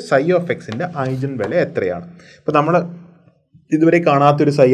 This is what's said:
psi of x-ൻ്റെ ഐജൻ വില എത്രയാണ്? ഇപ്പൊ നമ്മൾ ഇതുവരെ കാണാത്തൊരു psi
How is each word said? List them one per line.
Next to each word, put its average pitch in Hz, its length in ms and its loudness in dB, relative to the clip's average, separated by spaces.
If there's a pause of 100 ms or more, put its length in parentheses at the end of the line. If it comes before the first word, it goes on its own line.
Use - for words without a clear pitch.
psi 139 160 2 (140)
of 175 200 -4
x-ൻ്റെ 127 300 -10 (220)
ഐജൻ 131 220 -6 (100)
വില 104 120 -6 (140)
എത്രയാണ്? 90 400 -6 (320)
ഇപ്പൊ 151 200 -6
നമ്മൾ 160 160 0 (1000)
ഇതുവരെ 165 320 4
കാണാത്തൊരു 143 480 2
psi 131 160 6